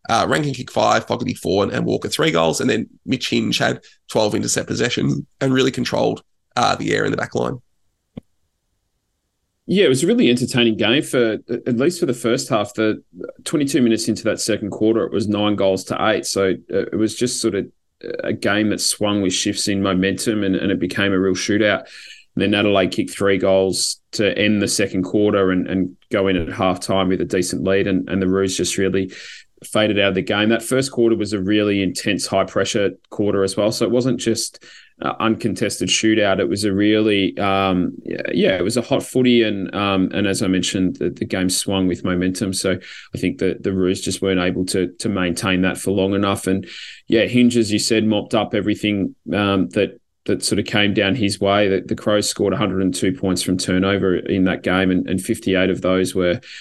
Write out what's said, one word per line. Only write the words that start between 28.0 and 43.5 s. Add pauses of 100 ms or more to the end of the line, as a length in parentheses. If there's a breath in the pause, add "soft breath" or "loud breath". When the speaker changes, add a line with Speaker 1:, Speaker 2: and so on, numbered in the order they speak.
Speaker 2:
and
the
Roos
just
really (520 loud breath)
faded
out
of
the
game.
That
first
quarter
was
a
really
intense,
high-pressure (200)
quarter
as
well.
So
it
wasn't
just (360 loud breath)
uh,
uncontested
shootout.
It
was
a
really,
um, (120)
yeah, (100)
yeah,
it
was
a
hot
footy,
and,
um,
and
as
I
mentioned,
the,
the
game
swung
with
momentum.
So (360 loud breath)
I
think
that